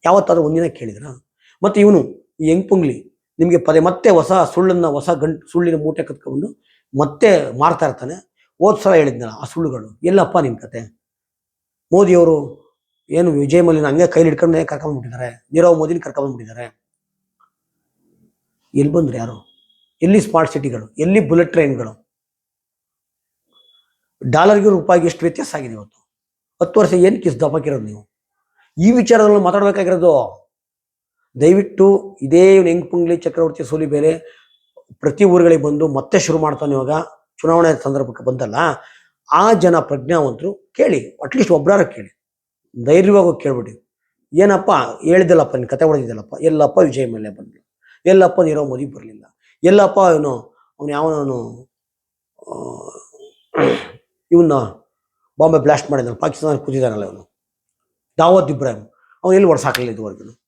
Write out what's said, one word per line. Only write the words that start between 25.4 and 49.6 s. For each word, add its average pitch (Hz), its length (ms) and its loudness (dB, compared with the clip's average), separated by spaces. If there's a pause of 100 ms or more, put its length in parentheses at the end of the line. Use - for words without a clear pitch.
ಆಗಿದೆ 131 180 -10
ಇವತ್ತು? - 380 -20 (520)
ಹತ್ತು 175 180 0
ವರ್ಷ 185 120 2
ಏನ್ 185 300 2
ಕಿಸ್ 131 180 -2
ದಪಾಕಿರೋದು 143 440 -4
ನೀವು? 107 240 -16 (680)
ಈ 180 120 4
ವಿಚಾರದಲ್ಲಿ 214 500 4
ಮಾತಾಡ್ಬೇಕಾಗಿರೋದು. 180 1120 0 (880)
ದಯವಿಟ್ಟು 196 800 2
ಇದೇ 175 320 4
ಇವ್ನು 185 160 4
ಎಂಗ್ಪುಂಗ್ಲಿ 170 460 -2
ಚಕ್ರವರ್ತಿ 160 480 -4
ಸೋಲಿ 156 220 -6
ಬೇರೆ 147 320 0 (760)
ಪ್ರತಿ 156 320 -2
ಊರುಗಳಿಗೆ 170 380 4
ಬಂದು 147 260 -2
ಮತ್ತೆ 139 300 -2
ಶುರು 160 200 -2
ಮಾಡ್ತಾನೆ. 147 340 -4
ಇವಾಗ 135 180 -4 (500)
ಚುನಾವಣೆ 165 420 2
ಸಂದರ್ಭಕ್ಕೆ 135 420 -6
ಬಂದಲ್ಲ, 123 300 -6 (800)
ಆ 190 200 2
ಜನ 170 260 2
ಪ್ರಜ್ಞಾವಂತರು 143 760 -4
ಕೇಳಿ, - 560 -4
ಅಟ್ಲೀಸ್ಟ್ 180 420 -2
ಒಬ್ರಾರ 175 300 2
ಕೇಳಿ, - 380 -10 (640)
ಧೈರ್ಯವಾಗಿ 185 420 4
ಹೋಗಿ 156 160 -2
ಕೇಳ್ಬಿಡಿ. 123 460 -8 (460)
"ಏನಪ್ಪ 190 360 2 (340)
ಹೇಳಿದ್ದಲ್ಲಪ್ಪ, 170 520 2
ನಿನ್ 123 120 -6
ಕತೆ 139 160 -2
ಹೊಡೆದಿದ್ದಲ್ಲಪ್ಪ, 120 560 -4
ಎಲ್ಲಪ್ಪ 151 380 0
ವಿಜಯ್ 131 340 0
ಮಲ್ಯ 107 180 -12
ಬಂದ್ರು, - 380 -20 (380)
ಎಲ್ಲಪ್ಪ 185 340 4
ನೀರವ್ 151 280 -2
ಮೋದಿ 131 180 -8
ಬರ್ಲಿಲ್ಲ, - 520 -20 (260)